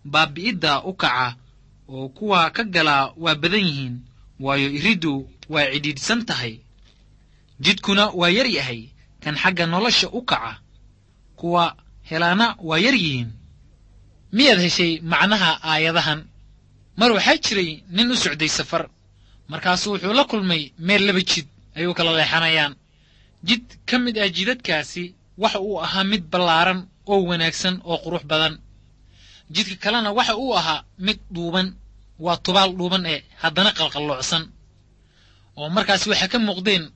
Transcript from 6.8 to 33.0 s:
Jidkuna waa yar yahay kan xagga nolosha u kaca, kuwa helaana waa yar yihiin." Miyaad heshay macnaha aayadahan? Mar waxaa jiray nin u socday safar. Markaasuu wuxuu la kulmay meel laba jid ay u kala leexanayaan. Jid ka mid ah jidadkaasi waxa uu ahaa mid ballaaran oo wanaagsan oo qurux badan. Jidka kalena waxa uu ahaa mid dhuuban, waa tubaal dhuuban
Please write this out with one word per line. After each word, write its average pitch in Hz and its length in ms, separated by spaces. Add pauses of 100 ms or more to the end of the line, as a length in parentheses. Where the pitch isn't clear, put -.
Jidkuna 196 500
waa 175 200
yar 240 160
yahay 131 360 (400)
kan 151 140
xagga 170 300
nolosha 190 440
u 233 120
kaca, 226 300 (840)
kuwa 170 380 (260)
helaana 170 440 (120)
waa 160 200
yar 240 160
yihiin." 135 360 (1000)
Miyaad 233 280
heshay 175 400
macnaha 170 500 (120)
aayadahan? 160 580 (800)
Mar 233 140
waxaa 247 260
jiray 190 320 (200)
nin 220 200
u 254 60
socday 151 320
safar. 160 420 (580)
Markaasuu 180 440
wuxuu 196 200
la 262 120
kulmay 180 540
meel 196 260
laba 196 160
jid 160 260 (280)
ay 165 120
u 175 80
kala 165 180
leexanayaan. 156 600 (680)
Jid 226 220 (220)
ka 247 120
mid 240 200
ah 202 100
jidadkaasi 180 840 (240)
waxa 208 220
uu 196 200
ahaa 185 240
mid 202 260
ballaaran 180 500 (260)
oo 196 180
wanaagsan 175 500 (100)
oo 165 140
qurux 165 280
badan. 156 280 (960)
Jidka 190 260
kalena 214 360
waxa 226 240
uu 247 200
ahaa 160 280 (140)
mid 196 200 (120)
dhuuban, 170 380 (500)
waa 165 180
tubaal 190 380
dhuuban 180 320